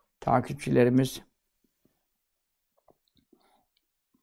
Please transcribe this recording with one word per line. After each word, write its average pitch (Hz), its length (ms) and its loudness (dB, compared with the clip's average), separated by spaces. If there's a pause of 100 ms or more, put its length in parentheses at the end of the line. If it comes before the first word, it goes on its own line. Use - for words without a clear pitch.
(200)
takipçilerimiz, 127 1000 0 (3000)